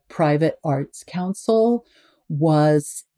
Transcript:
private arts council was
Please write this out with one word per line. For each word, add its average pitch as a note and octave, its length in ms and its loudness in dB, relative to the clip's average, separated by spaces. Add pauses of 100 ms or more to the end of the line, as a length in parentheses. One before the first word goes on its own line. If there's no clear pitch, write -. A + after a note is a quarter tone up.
private D3+ 560 0
arts C#3 420 -6
council A3 760 0 (460)
was D3+ 760 0 (140)